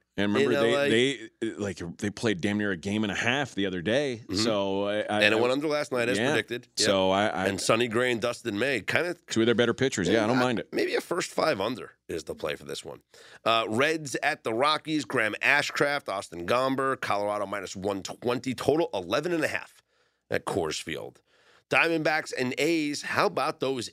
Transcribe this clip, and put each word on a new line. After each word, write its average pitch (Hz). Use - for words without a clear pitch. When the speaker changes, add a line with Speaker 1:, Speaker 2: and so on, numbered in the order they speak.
Speaker 1:
And 104
remember, 139
Speaker 2:
in -
L 143
A. 143
Speaker 1:
they, 123
they, 110
like, 95
they 104
played 104
damn 101
near 104
a 95
game 101
and 104
a 92
half 127
the 98
other 92
day. 120
Speaker 2:
Mm-hmm. 92
Speaker 1:
So 101
I, 104
I, 104
Speaker 2:
And -
it 104
Speaker 1:
I 110
Speaker 2:
went 123
under 147
last 147
night, 120
as 123
Speaker 1:
Yeah. 120
Speaker 2:
predicted. 120
Yep. 107
Speaker 1:
So 95
I, 98
I 90
Speaker 2:
And 98
Sonny 117
Gray 120
and 117
Dustin 117
May, 123
kinda 170
Speaker 1:
two 110
of 113
their 120
better 117
pitchers. 101
Yeah, 110
I -
don't 123
Speaker 2:
uh, 127
Speaker 1:
mind 123
it. -
Speaker 2:
maybe -
a -
first -
five 160
under 98
is 85
the 82
play 76
for 76
this 69
one. 65
Uh, 113
Reds 143
at 147
the 117
Rockies. 147
Graham 110
Ashcraft, 143
Austin 87
Gomber, 131
Colorado 104
minus 98
one 98
twenty. 120
Total 156
eleven 110
and 160
a 127
half -
at -
Coors 80
Field. 64
Diamondbacks 156
and 127
A's. 151
How 139
about 151
those 131